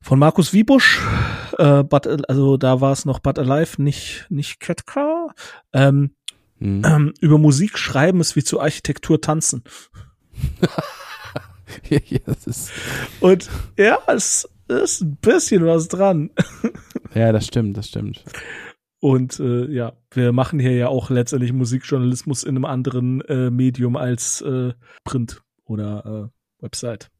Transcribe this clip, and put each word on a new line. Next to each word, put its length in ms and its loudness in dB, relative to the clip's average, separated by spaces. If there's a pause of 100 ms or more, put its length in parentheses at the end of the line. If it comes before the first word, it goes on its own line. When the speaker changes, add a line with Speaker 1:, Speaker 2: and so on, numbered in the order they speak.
Speaker 1:
von 180 2
Markus 340 4
Wiebusch, 480 6 (580)
äh, 260 6
but, 220 2 (220)
also 280 4
da 240 2
war's 240 0
noch 160 -2
But 180 -2
Alive, 420 0
nicht, 480 -4
nicht 320 -6
Ketka. 680 -4 (440)
Ähm, 420 2 (440)
Speaker 2:
Mhm. 260 -2
Speaker 1:
ähm, 360 4
„Über 180 6
Musik 400 4
schreiben 420 2
ist 160 -2
wie 80 0
zu 160 -2
Architektur 600 0
tanzen.“ 420 -2 (1000)
Speaker 2:
<laughs> 80 2 (1200)
Ja, 100 2 (280)
das 200 -6
ist 240 -10 (500)
Speaker 1:
Und 280 4 (300)
ja, 200 6 (100)
es 380 0 (220)
ist 340 -2
ein 140 -4
bisschen 480 4
was 240 2
dran. 480 0
<laughs> 40 -2 (720)
Speaker 2:
Ja, 160 4
das 160 0
stimmt, 300 -4
das 120 -10
stimmt. 360 -10 (760)
Speaker 1:
Und, 380 0
äh, 320 -2
ja, 220 -6 (200)
wir 200 2
machen 260 0
hier 140 2
ja 160 2
auch 220 -2
letztendlich 420 0
Musikjournalismus 920 -2
in 140 -4
einem 80 -2
anderen, 580 -2
äh, 280 -2
Medium 460 0
als, 440 -4
äh, 320 -4 (320)
Print 380 -6 (240)
oder, 640 -8
äh, 340 -20
Website. 560 -10